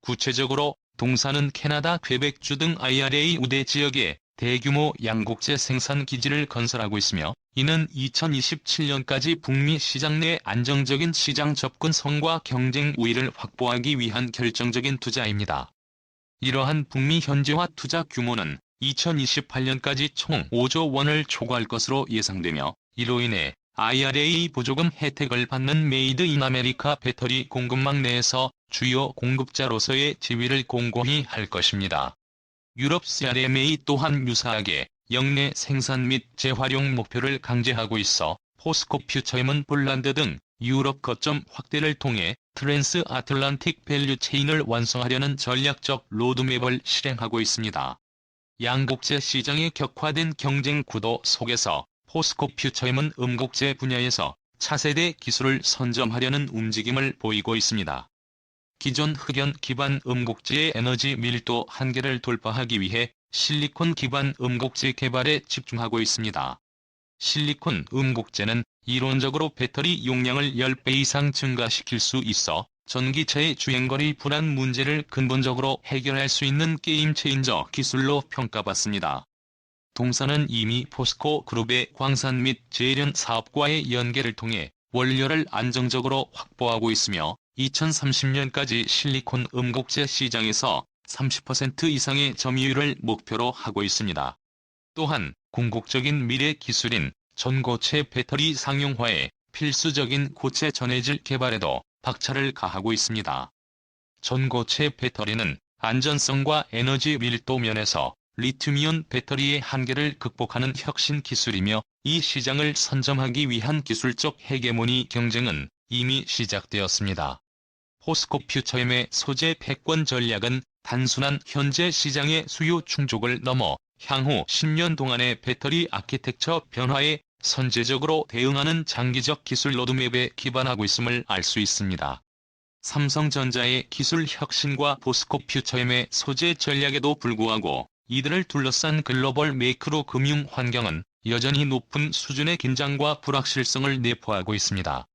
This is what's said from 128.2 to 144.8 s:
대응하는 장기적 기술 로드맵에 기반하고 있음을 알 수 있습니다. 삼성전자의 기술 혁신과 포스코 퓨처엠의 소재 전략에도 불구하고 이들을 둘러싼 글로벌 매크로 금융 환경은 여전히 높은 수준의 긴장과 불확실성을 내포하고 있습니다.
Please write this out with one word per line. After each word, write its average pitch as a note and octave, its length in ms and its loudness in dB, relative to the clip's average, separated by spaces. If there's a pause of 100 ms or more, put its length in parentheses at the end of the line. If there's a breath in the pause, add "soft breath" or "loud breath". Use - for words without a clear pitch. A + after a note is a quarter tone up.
대응하는 C#3 560 2
장기적 B2+ 580 0
기술 C3+ 340 0
로드맵에 B2 580 0
기반하고 B2+ 480 0
있음을 A#2+ 440 0
알 F#2 160 0
수 - 160 0
있습니다. F#2 640 0 (600)
삼성전자의 C3 1080 0
기술 D#3+ 380 0
혁신과 C#3+ 760 -2
포스코 - 440 -2
퓨처엠의 B2 640 0
소재 D#3+ 460 0
전략에도 C#3+ 600 0
불구하고 A2 720 0 (220)
이들을 C#3+ 360 0
둘러싼 D3 580 0
글로벌 C3+ 500 2
매크로 C3 500 0
금융 C#3 460 0
환경은 A#2 540 -2 (240)
여전히 C3+ 380 2
높은 C#3 460 -2
수준의 D3 460 -2
긴장과 C#3+ 640 0
불확실성을 C3+ 800 0
내포하고 G#2+ 520 0
있습니다. E2+ 600 -2